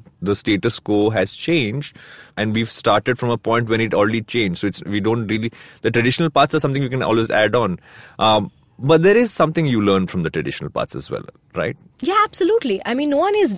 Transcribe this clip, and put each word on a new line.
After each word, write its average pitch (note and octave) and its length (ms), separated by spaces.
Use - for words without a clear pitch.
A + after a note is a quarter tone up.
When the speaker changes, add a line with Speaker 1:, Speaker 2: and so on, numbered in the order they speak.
Speaker 1:
the G2 160
status G#2+ 420
quo G#2 320
has G2 220
changed C#3+ 640
and G#2+ 180
we've A2+ 160
started A2+ 480
from A#2+ 120
a A2+ 80
point A2+ 300
when A2+ 120
it A2 140
already A2 280
changed. G2+ 380
So G#2 60
it's, - 180
we G#2 160
don't A2 280
really, A2 220
the A#2 100
traditional B2+ 400
paths C#3+ 240
are D3+ 60
something C#3 220
you B2 80
can B2+ 120
always A2+ 280
add G#2+ 240
on. G2+ 240
Um, G#2+ 320
but D#3+ 240
there G3+ 140
is A#3+ 160
something D#3 340
you A#2 160
learn G2 240
from F2+ 160
the D#2 80
traditional D2 400
paths - 240
as C#2 160
well, - 140
right? F2+ 220
Speaker 2:
Yeah, F#4 240
absolutely. F#4+ 640
I A3+ 80
mean, D4 160
no C#4 80
one G4 160
is, D4+ 240